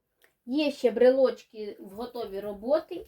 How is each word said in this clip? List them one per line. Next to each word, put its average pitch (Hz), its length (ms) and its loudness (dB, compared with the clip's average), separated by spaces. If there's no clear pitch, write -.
Є 285 180 2
ще - 200 2
брелочки 226 920 2
в 165 80 -18
готові 214 520 -10
роботи, 254 680 -4